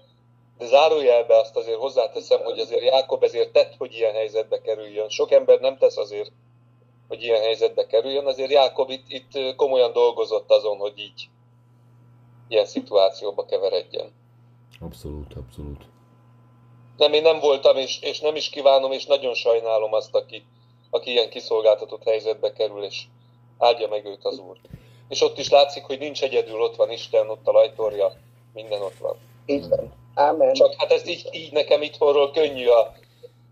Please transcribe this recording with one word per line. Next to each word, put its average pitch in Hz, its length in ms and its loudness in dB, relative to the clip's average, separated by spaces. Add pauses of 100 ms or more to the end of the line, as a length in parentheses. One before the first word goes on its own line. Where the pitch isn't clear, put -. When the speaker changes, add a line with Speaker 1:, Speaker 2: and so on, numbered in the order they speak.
(580)
Speaker 1:
de 120 80 -10
zárójelbe 127 680 4
azt 110 200 0
azért 113 220 -4
hozzáteszem, 123 640 -2
hogy 117 160 -6
azért 117 260 -4
Jákob 131 380 0
ezért 117 300 0
tett, - 260 2
hogy 120 160 -10
ilyen 113 200 -2
helyzetbe 110 460 -4
kerüljön. 107 480 -6
Sok - 220 -4
ember 127 300 4
nem 131 180 -2
tesz - 180 2
azért, 104 360 -10 (760)
hogy 113 140 -12
ilyen 117 200 0
helyzetbe 113 440 0
kerüljön, 135 400 -2
azért 135 240 -2
Jákob 135 400 2
itt, 131 180 -12
itt, - 260 -16
ö, 131 200 -6
komolyan 127 380 2
dolgozott 113 580 0
azon, 104 260 2
hogy 104 220 -8
így - 300 -20 (1200)
ilyen 107 160 2
szituációba 101 800 -2
keveredjen. - 680 -6 (680)
Speaker 2:
Abszolút, 76 540 -14
abszolút. 73 460 -16 (1160)
Speaker 1:
Nem, 147 160 2
én 151 100 2
nem 160 160 4
voltam, 143 380 4
és, 131 240 -6
és - 200 -8
nem 151 140 -2
is 147 160 -8
kívánom, 135 420 2
és 131 140 -6
nagyon 135 280 0
sajnálom 113 580 0
azt, 107 220 -2
aki, 107 300 -6 (460)
aki 120 200 -4
ilyen 117 200 0
kiszolgáltatott 110 720 0
helyzetbe 107 480 -2
kerül, 101 320 -6
és - 180 -12 (560)
áldja 117 300 0
meg 104 160 -8
őt 101 200 -14
az 101 140 -6
Úr. 95 180 -20 (520)
És 139 120 -8
ott 147 180 0
is 143 120 -8
látszik, 143 340 4
hogy 131 140 -8
nincs 147 240 -10
egyedül, 113 380 -2
ott 117 160 -2
van - 140 2
Isten, 110 380 -2
ott 110 180 -12
a 104 60 2
lajtorja, 104 600 2 (400)
minden 110 300 -10
ott 95 160 -10
van. - 180 -8 (300)
Speaker 3:
Így 143 220 -4
van. - 240 -4 (220)
Ámen. 143 380 2
Speaker 1:
Csak 139 240 4
hát 151 160 -2
ezt 160 160 0
így, 170 240 -10
így 160 200 -14
nekem 147 300 0
itthonról 143 480 2
könnyű 139 360 -2
a, 117 260 4 (600)